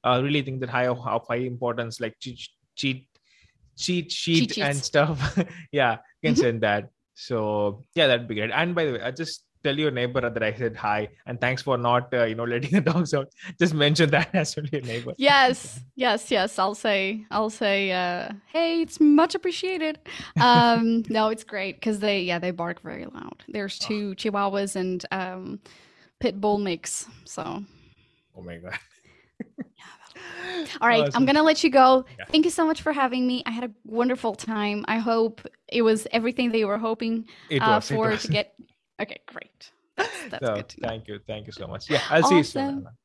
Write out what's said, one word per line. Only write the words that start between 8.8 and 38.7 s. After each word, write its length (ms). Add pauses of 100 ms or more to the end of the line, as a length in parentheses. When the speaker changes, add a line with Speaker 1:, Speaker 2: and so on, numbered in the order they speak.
Speaker 1:
the 80
way, 100
I 80
just 320 (220)
tell 120
your 140
neighbor 300
that 240
I 100
said 220
hi, 320 (180)
and 140
thanks 220
for 140
not, 380
uh, 100
you 120
know, 80
<laughs> 100
letting 160
the 100
dogs 340
out. 120 (320)
Just 160
mention 360
that 240
<laughs> 0
as 200
well, 160
your 120
neighbor. 360
Speaker 2:
Yes, 640 (160)
yes, 340
yes. 300
I'll 160
say, 560
I'll 180
say, 400
uh, 400 (220)
"Hey, 300
it's 180
much 340
appreciated." 640 (420)
Um, 680
Speaker 1:
<laughs> 20
Speaker 2:
no, 220
it's 120
great 400
'cause 160
they, 240
yeah, 160
they 140
bark 300
very 240
loud. 420
There's 340
Speaker 1:
Oh. 60
Speaker 2:
two 260
Chihuahuas 640
and, 340
um, 480 (640)
pit 200
bull 180
mix. 480 (180)
So. 400 (720)
Speaker 1:
Oh 60
my 160
God. 160
<laughs> 120 (920)
Speaker 2:
Yeah, 840
that'll 180
All 80
right, 140
I'm 60
Speaker 1:
Awesome. 180
Speaker 2:
gonna 160
let 220
you 60
go. 360 (120)
Speaker 1:
Yeah. 120
Speaker 2:
Thank 160
you 40
so 160
much 140
for 120
having 340
me. 180
I 60
had 140
a 60 (140)
wonderful 500
time. 540
I 100
hope 440 (260)
it 140
was 300
everything 400
that 60
you 100
were 100
hoping, 480 (240)
Speaker 1:
It 100
Speaker 2:
uh, 60 (100)
Speaker 1:
was, 140
it 60
Speaker 2:
for 140
Speaker 1:
was. 120
Speaker 2:
to 100
get. 220 (440)